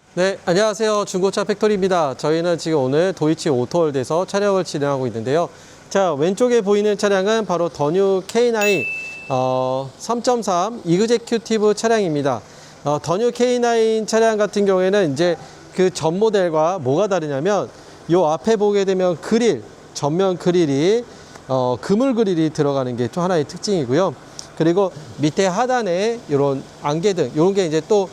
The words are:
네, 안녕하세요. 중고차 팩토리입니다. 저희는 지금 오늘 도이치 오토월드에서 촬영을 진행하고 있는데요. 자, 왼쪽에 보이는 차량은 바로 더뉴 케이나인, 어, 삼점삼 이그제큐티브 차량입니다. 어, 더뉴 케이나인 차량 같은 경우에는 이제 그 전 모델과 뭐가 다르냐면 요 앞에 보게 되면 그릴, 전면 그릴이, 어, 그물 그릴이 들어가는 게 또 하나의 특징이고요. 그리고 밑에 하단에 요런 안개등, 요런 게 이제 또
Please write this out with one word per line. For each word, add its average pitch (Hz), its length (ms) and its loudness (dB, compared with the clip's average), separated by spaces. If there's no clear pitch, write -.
네, 185 300 0
안녕하세요. 208 600 0
중고차 190 400 -2
팩토리입니다. 185 720 0
저희는 165 420 0
지금 160 220 0
오늘 147 320 2
도이치 160 360 0
오토월드에서 147 760 0
촬영을 196 380 0
진행하고 143 420 -2
있는데요. 123 420 -2
자, 190 260 2
왼쪽에 202 480 2
보이는 208 360 2
차량은 202 480 0
바로 175 220 0
더뉴 185 580 0
케이나인, 220 580 0
어, 131 600 -2
삼점삼 226 880 -2
이그제큐티브 214 880 0
차량입니다. 156 680 0
어, 147 180 0
더뉴 202 300 0
케이나인 233 760 0
차량 220 280 2
같은 202 300 0
경우에는 190 460 2
이제 165 240 0
그 185 140 4
전 165 280 -2
모델과 185 640 2
뭐가 143 260 2
다르냐면 160 640 -2
요 175 160 4
앞에 165 300 0
보게 202 280 2
되면 185 360 0
그릴, 214 420 0
전면 175 440 0
그릴이, 175 640 2
어, 127 340 0
그물 233 360 0
그릴이 160 340 0
들어가는 139 460 -2
게 120 100 -2
또 175 140 -6
하나의 170 240 0
특징이고요. 165 720 -2
그리고 175 320 2
밑에 156 280 0
하단에 226 720 0
요런 139 360 0
안개등, 160 540 0
요런 180 180 2
게 190 100 0
이제 156 220 0
또 196 260 2